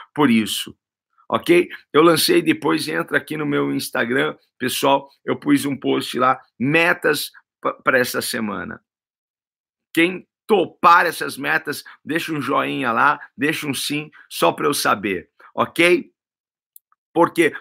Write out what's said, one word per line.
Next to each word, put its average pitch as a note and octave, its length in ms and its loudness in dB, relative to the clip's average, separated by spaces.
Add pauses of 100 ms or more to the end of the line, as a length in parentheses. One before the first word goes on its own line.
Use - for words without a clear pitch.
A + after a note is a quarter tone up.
(140)
por D3 160 4
isso, A2 440 0 (540)
ok? D#3+ 400 2 (240)
Eu D3 100 6
lancei, E3+ 380 4
depois D3+ 480 -2
entra D#3+ 300 -4
aqui D#3 180 -6
no D3+ 80 -6
meu C#3+ 280 -2
Instagram, C#3 640 -2 (240)
pessoal, C#3 500 0 (140)
eu C3 160 -4
pus C#3 280 -2
um C#3+ 100 -4
post C3+ 420 -4
lá, B2+ 220 0 (180)
metas D#3+ 720 0 (300)
pa-, C3+ 140 -4
pra C3+ 240 0
essa B2 240 -2
semana. F#2+ 600 -8 (1120)
Quem F3 340 0 (200)
topar F3 580 4
essas D3 320 -4
metas, C#3+ 480 -4 (180)
deixa D#3 300 -6
um D3+ 80 -4
joinha C3+ 500 -2
lá, C3+ 300 2 (160)
deixa D3 320 -4
um C3+ 60 -4
sim, D3+ 360 -6 (200)
só - 200 2
pra D3+ 160 -4
eu D3 80 0
saber, G2+ 540 -2 (260)
ok? D#3+ 560 2 (1000)
Porque E3 480 2